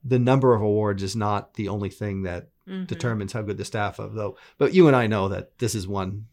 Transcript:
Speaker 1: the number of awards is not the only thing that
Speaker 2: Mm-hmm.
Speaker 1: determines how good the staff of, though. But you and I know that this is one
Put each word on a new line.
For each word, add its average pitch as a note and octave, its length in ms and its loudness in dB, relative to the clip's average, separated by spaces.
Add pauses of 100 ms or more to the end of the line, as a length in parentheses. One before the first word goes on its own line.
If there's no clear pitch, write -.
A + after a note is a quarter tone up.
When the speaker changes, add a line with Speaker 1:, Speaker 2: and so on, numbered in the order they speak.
Speaker 1:
the B2+ 140 2
number B2+ 340 4
of G#2+ 80 2
awards G#2 420 2
is F#2+ 120 -6
not G#2 400 -2
the G#2 120 -4
only G2 220 -4
thing G2 340 -6
that F2 240 -8 (180)
Speaker 2:
Mm-hmm. F#3 200 -8
Speaker 1:
determines A#2 480 -6
how A2+ 80 -6
good G2+ 160 -6
the G2 80 -8
staff G#2 340 -6
of, G#2 140 -12
though. G#2 240 -8 (200)
But C#3+ 160 2
you F3+ 140 10
and C#3 80 8
I A#2+ 100 2
know G#2 220 0
that F#2+ 320 -8
this A2+ 160 -2
is F#2+ 100 -6
one G2 480 -6